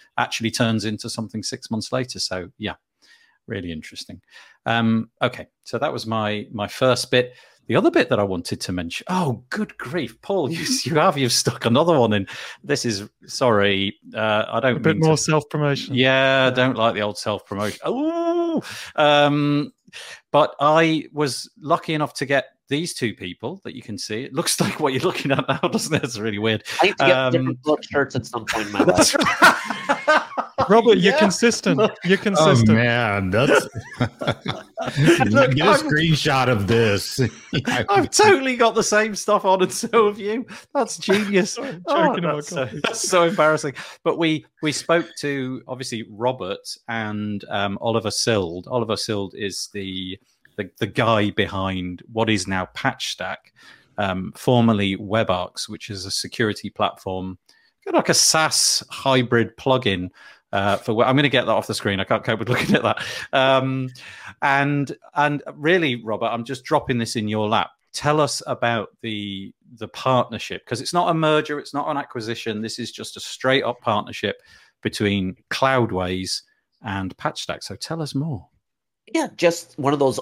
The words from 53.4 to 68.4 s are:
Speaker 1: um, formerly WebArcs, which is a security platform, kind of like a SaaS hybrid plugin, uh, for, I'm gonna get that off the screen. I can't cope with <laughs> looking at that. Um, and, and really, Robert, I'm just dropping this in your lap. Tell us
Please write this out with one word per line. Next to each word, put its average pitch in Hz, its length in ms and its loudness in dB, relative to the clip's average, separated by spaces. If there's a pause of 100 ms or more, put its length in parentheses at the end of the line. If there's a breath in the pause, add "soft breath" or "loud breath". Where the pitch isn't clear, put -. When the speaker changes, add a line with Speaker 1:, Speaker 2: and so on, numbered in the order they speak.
Speaker 1:
um, 92 380 -2
formerly 113 600 4
WebArcs, 101 720 -2
which - 220 -14
is 95 160 -10
a 98 40 -10
security - 600 -4
platform, 95 680 -6 (460 soft breath)
kind 381 100 -4
of 330 60 2
like - 80 0
a 156 60 2
SaaS - 760 2
hybrid 123 640 2
plugin, 101 540 0 (420 loud breath)
uh, 101 240 0
for, 113 280 0
I'm 131 120 4
gonna 143 120 4
get 123 160 2
that 107 80 0
off 98 140 0
the 110 80 -4
screen. 98 260 -2
I 95 40 -4
can't 110 200 -2
cope 113 140 0
with 110 100 -6
<laughs> - 0 -
looking - 280 0
at - 60 0
that. - 220 -2 (280 loud breath)
Um, 131 580 2 (500 loud breath)
and, 139 560 0 (180)
and 147 280 0 (120)
really, 151 420 2
Robert, 110 300 -4
I'm 117 180 -4
just 131 200 -10
dropping 139 340 0
this 113 180 -4
in 107 120 -2
your 107 200 0
lap. 107 220 0 (220)
Tell 151 280 0
us - 260 0